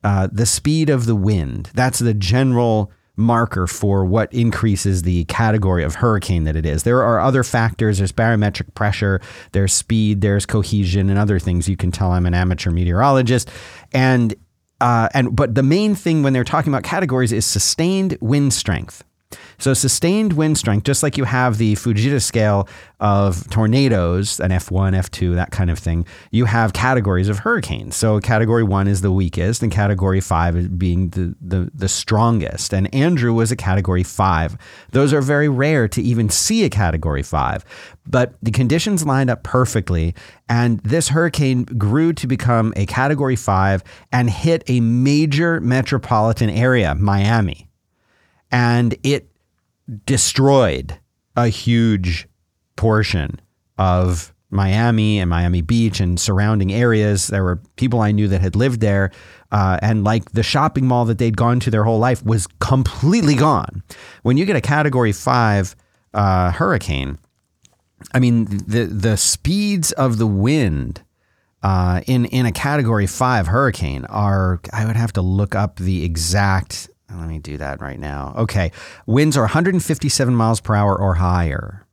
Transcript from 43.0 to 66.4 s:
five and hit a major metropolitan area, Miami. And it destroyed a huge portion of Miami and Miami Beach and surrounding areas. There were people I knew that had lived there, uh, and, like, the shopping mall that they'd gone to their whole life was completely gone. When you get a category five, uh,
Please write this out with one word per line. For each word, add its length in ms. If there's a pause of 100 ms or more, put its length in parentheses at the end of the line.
five 480 (280)
and 160
hit 400
a 120
major 800
metropolitan 880
area, 460
Miami. 720 (840)
And 520
it 260 (800)
destroyed 880 (380)
a 140
huge 800 (500)
portion 600 (380)
of 560 (160)
Miami 720
and 100
Miami 320
Beach 380
and 200
surrounding 540
areas. 540
There 160
were 180 (140)
people 260
I 100
knew 160
that 140
had 140
lived 260
there, 300 (400)
uh, 320
and, 200
like, 280
the 100
shopping 460
mall 180
that 140
they'd 180
gone 220
to 100
their 140
whole 160
life 260
was 220 (120)
completely 760
gone. 480 (400)
When 120
you 100
get 100
a 60
category 500
five, 640 (400)
uh, 340